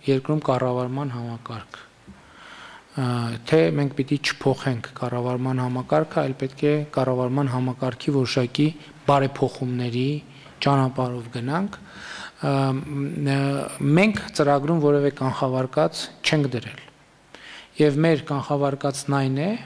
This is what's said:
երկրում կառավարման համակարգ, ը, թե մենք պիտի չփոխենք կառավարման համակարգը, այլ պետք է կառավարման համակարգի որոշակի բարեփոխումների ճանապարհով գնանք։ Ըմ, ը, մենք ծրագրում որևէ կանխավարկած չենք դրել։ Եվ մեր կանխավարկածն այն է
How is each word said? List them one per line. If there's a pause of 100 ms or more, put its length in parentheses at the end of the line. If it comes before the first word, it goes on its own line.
երկրում
կառավարման
համակարգ,
ը, (400)
թե (100)
մենք
պիտի
չփոխենք
կառավարման
համակարգը,
այլ
պետք
է (140)
կառավարման
համակարգի
որոշակի (340)
բարեփոխումների (480)
ճանապարհով
գնանք։ (580)
Ըմ, (400)
ը, (480)
մենք
ծրագրում
որևէ
կանխավարկած (160)
չենք
դրել։ (920)
Եվ
մեր
կանխավարկածն
այն
է (160)